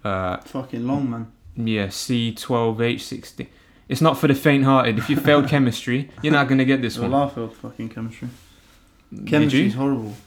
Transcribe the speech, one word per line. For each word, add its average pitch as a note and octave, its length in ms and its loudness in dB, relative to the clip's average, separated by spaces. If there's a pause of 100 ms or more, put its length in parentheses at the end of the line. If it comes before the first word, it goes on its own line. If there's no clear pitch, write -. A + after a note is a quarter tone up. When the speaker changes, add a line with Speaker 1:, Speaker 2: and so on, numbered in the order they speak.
Speaker 1:
Uh, F#2+ 340 -4
Speaker 2:
Fucking B2 480 -10
long, C3+ 240 -2
man. A#2 220 -8 (240)
Speaker 1:
yeah, A2 340 -2
C A#2 440 -2
twelve A2+ 480 -2
H A#2+ 240 -2
sixteen. - 420 -14 (400)
It's C3 140 -2
not D#3+ 180 4
for D#3 80 2
the C#3 80 6
faint-hearted. C3+ 640 4
If - 100 -6
you D3 60 2
failed D3 320 4
Speaker 2:
<laughs> B2+ 80 0
Speaker 1:
chemistry, C3 560 0 (100)
you're D3+ 120 2
not C#3+ 140 4
gonna C3 180 4
get C3+ 160 2
this A#2 180 -4
Speaker 2:
Well, A#2+ 100 -2
Speaker 1:
one. C#3 180 2
Speaker 2:
I - 60 -8
failed A2+ 220 -8
fucking A2+ 340 -12
chemistry. A2+ 380 -10 (840)
Speaker 1:
Did G2+ 160 -14
Speaker 2:
Chemistry's D3+ 460 2
Speaker 1:
you? B2 60 -6
Speaker 2:
horrible. B2+ 340 -2 (140)